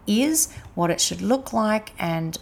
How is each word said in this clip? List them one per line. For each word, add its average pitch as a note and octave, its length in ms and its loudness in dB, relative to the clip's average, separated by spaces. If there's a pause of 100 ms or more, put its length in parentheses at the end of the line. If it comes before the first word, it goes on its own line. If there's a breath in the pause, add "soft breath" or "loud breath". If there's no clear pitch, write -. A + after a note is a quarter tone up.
is, C#4 440 2 (240 loud breath)
what E3+ 160 2
it - 100 0
should F3 200 -2
look B3 320 0
like, G#3+ 460 0
and E3 440 -2